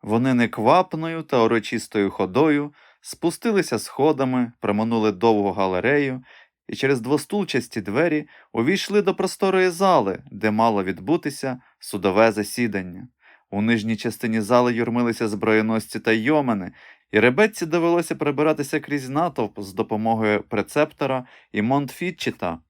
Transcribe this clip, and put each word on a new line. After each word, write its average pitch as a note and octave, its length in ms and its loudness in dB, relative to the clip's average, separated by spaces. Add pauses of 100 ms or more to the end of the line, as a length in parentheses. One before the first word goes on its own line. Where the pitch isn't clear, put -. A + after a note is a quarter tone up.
Вони A#2+ 320 0
неквапною D#3+ 880 2
та C3 200 2
урочистою A2 680 0
ходою C#3+ 640 0 (260)
спустилися E3+ 800 -2
сходами, B2+ 840 0
проминули G#2+ 520 0
довгу G2+ 400 2
галерею B2 720 0 (460)
і B2 80 -10
через C3+ 240 0
двостулчасті C#3+ 800 -2
двері D3+ 480 -2 (240)
увійшли F#3+ 500 0
до G3 120 0
просторої F#3 560 0
зали, E3 600 2
де G#2+ 200 -2
мало G#2+ 340 2
відбутися B2+ 760 -4 (180)
судове G#2 540 2
засідання. G2+ 760 -4 (420)
У G2+ 120 -2
нижній A2 340 0
частині A2+ 440 -4
зали B2 340 4
юрмилися A#2 540 0
зброєносці A2 720 0
та A#2 120 0
йомени, A2+ 600 0 (380)
і G#2+ 100 4
Ребекці E3+ 460 2
довелося E3+ 480 0
прибиратися D3 680 0
крізь C#3 280 -6
натовп C#3 520 -2
з G2 120 -12
допомогою A2 680 0
прецептора C3 840 -2 (260)
і G#2 100 -2
Монтфітчета C3 960 -4 (120)